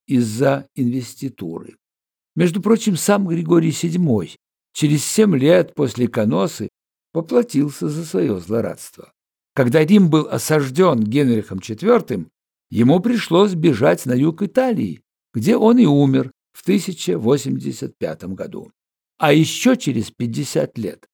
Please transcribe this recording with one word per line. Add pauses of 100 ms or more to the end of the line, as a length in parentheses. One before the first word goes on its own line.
из-за
инвеституры. (580)
Между
прочим,
сам
Григорий
седьмой (360)
через
семь
лет
после
Каносы (420)
поплатился
за
свое
злорадство. (440)
Когда
Рим
был
осажден
Генрихом
четвертым, (400)
ему
пришлось
бежать
на
юг
Италии, (320)
где
он
и
умер (220)
в
тысяча
восемьдесят
пятом
году. (460)
А
еще
через
пятьдесят
лет,